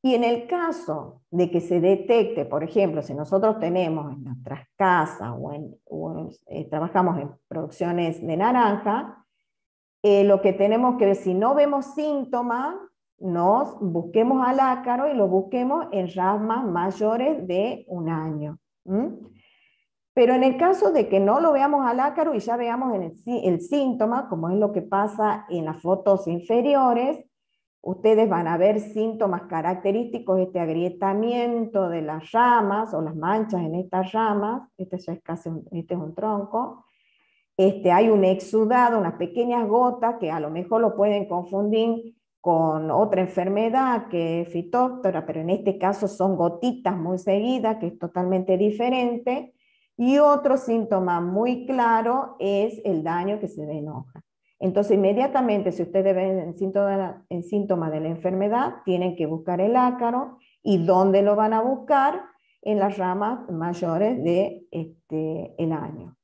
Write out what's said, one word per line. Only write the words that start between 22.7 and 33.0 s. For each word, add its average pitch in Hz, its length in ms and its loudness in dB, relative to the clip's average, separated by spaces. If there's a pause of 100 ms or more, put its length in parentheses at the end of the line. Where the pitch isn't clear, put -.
en 190 100 -2
el 165 120 -10
sí-, 240 300 -6
el 170 160 2
síntoma, 254 680 -2
como 165 220 -4
es 190 80 0
lo 208 160 2
que 220 80 -2
pasa 208 680 -2
en 170 140 -4
las 156 180 -8
fotos 190 460 2
inferiores, 240 1000 0 (560)
ustedes 214 460 2
van 170 200 0
a 165 100 -2
ver 214 240 4
síntomas 214 640 -2
característicos, 190 1000 -2
este 185 180 -2
agrietamiento 196 1300 -2
de 170 140 -4
las 156 320 -8
ramas 202 600 2
o 160 80 -2